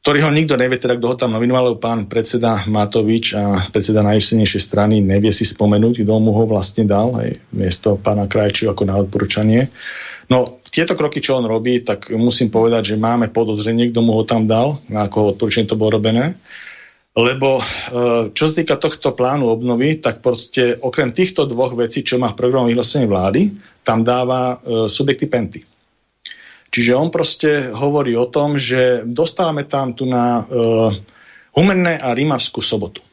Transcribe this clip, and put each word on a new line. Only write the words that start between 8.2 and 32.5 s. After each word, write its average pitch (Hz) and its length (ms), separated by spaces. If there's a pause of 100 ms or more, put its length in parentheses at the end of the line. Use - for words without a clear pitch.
Krajčiu 104 480
ako 101 160
na 95 100
odporúčanie. 104 680 (640)
No, 127 340
tieto 165 320
kroky, 147 220
čo 135 160
on 120 80
robí, 120 400
tak - 240
musím 117 400
povedať, 113 460
že - 40
máme 117 300
podozrenie, 113 640
kto 117 100
mu 113 140
ho 110 100
tam 113 160
dal, 117 460
na 104 180
koho 104 240
odporúčanie 104 380
to 110 80
bolo 110 240
robené. 117 340 (800)
Lebo, 131 480
e, - 20 (680)
čo 156 160
sa 156 80
týka 160 240
tohto 127 320
plánu 131 320
obnovy, 123 560
tak 113 240
proste 120 560
okrem 127 320
týchto 175 320
dvoch 127 320
vecí, 117 240
čo 123 160
má 120 160
v - 80
programovom 123 320
vyhlásení 123 320
vlády, 101 480 (320)
tam 113 160
dáva, 123 560
e, 113 320
subjekty 139 400
Penty. 110 320 (1120)
Čiže 120 240
on 165 160
proste 151 560
hovorí 127 480
o 123 80
tom, 147 320
že 127 480
dostávame 151 640
tam 135 240
tu 127 160
na, 120 320
e, - 20 (1080)
Humenné 175 480
a 120 160
Rímavskú 139 480